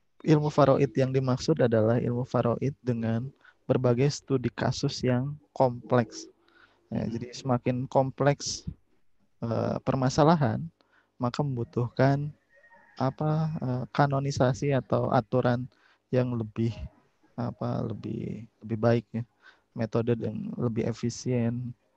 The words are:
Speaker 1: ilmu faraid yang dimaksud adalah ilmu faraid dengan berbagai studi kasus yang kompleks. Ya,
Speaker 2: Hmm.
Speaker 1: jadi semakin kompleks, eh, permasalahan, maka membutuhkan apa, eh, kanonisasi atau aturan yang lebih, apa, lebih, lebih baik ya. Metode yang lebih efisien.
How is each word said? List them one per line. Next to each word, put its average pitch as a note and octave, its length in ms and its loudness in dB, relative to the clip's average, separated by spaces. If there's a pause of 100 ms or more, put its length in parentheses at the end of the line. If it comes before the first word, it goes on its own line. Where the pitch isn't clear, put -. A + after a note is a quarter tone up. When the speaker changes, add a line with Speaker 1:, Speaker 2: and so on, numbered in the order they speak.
(200)
Speaker 1:
ilmu D3+ 280 4
faraid C#3 440 4
yang C3 180 0
dimaksud C3 480 0
adalah A2+ 380 4
ilmu A#2+ 280 -2
faraid B2 540 0
dengan A#2 500 -2 (360)
berbagai B2+ 460 2
studi B2+ 400 -2
kasus - 500 -2
yang B2+ 320 0 (200)
kompleks. B2 760 0 (600)
Ya, - 180 -4
Speaker 2:
Hmm. A2+ 40 -4
Speaker 1:
jadi A#2 200 -8
semakin B2+ 460 -2 (100)
kompleks, - 800 0 (760)
eh, A2+ 400 -2
permasalahan, C3+ 800 2 (560)
maka B2 240 -4
membutuhkan C3+ 880 0 (680)
apa, C#3 340 -2 (260)
eh, B2+ 320 -4
kanonisasi C#3 880 2
atau B2 340 0
aturan B2 560 2 (460)
yang B2 240 2
lebih, A2+ 400 -2 (580)
apa, A#2+ 480 -4
lebih, A2 640 -6 (160)
lebih A2+ 160 -6
baik A#2 360 2
ya. A2+ 100 -4 (500)
Metode A#2 460 0
yang G#2+ 400 -6
lebih A#2 260 -2
efisien. A#2+ 840 -4 (260)